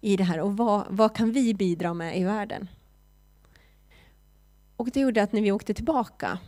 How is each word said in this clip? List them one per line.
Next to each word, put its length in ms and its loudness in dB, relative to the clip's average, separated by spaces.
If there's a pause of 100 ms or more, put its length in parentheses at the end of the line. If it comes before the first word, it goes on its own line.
I 160 2
det 60 2
här 160 0
och 180 -2
vad, 320 2
vad 260 2
kan 160 2
vi 220 2
bidra 400 0
med 260 -4
i 40 0
världen? 440 -4 (2000)
Och 120 -4
det 100 -2
gjorde 240 4
att 80 0
när 100 2
vi 100 4
åkte 220 -2
tillbaka 760 -2